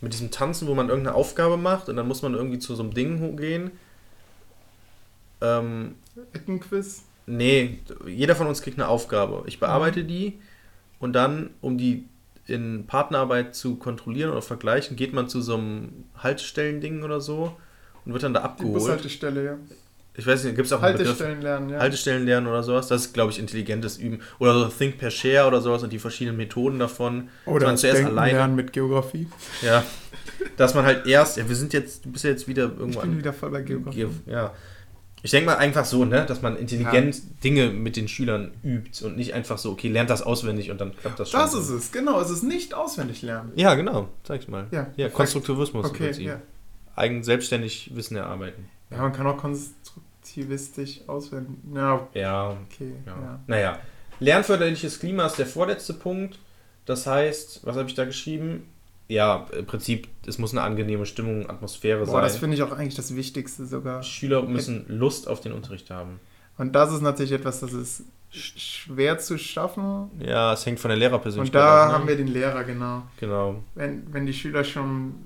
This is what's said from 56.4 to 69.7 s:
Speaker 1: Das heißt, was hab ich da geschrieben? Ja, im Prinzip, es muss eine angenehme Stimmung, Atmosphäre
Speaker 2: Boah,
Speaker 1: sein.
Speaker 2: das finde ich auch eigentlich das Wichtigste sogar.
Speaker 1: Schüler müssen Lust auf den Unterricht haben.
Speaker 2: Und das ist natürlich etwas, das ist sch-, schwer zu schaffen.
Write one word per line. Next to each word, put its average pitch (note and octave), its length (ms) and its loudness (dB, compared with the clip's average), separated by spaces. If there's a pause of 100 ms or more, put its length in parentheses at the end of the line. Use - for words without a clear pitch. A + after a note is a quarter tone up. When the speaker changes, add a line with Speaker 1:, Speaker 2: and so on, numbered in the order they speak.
Speaker 1:
Das B2+ 200 -4
heißt, D3 600 0
was B2 100 -4
hab C3 120 -2
ich B2+ 80 -8
da B2+ 100 0
geschrieben? D#3 600 -8 (420)
Ja, G#2+ 360 4 (120)
im F#2+ 80 -6
Prinzip, A2 420 -4 (180)
es G#2 120 -8
muss A2 140 -4
eine B2 120 -2
angenehme G#2+ 420 -2
Stimmung, A2 440 -4
Atmosphäre G#2+ 560 -2
Speaker 2:
Boah, A#2+ 80 -2
Speaker 1:
sein. C3 100 4
Speaker 2:
das - 140 2
finde D#3 200 0
ich C#3+ 60 2
auch C#3 80 -4
eigentlich C#3+ 240 -6
das B2+ 200 -8
Wichtigste C3 500 -8
sogar. C3 380 -8
Speaker 1:
Schüler C3+ 400 0
müssen A#2+ 460 -4
Lust A#2 400 0
auf A2+ 100 -2
den - 140 -8
Unterricht G2+ 380 -12
haben. F2+ 280 -12 (380)
Speaker 2:
Und C3 180 -4
das D3 160 8
ist D3+ 100 0
natürlich C#3+ 300 0
etwas, C3 300 -2
das B2 100 -8
ist B2 320 -8 (300)
sch-, - 260 -14
schwer C#3+ 600 0
zu E3 180 -4
schaffen. G3 840 -4